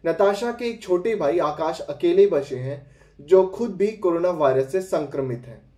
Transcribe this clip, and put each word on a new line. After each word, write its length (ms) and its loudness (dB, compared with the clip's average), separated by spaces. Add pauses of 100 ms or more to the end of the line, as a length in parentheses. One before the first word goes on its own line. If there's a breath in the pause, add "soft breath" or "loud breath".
नताशा 460 2
के 180 -6
एक 120 -10
छोटे 340 0
भाई 240 0
आकाश 400 -2
अकेले 480 2
बचे 280 0
हैं, 360 -10 (300 soft breath)
जो 260 6
खुद 280 -6
भी 120 0
कोरोना 420 0
वायरस 420 0
से 100 -2
संक्रमित 680 -6
हैं। 140 -20 (160)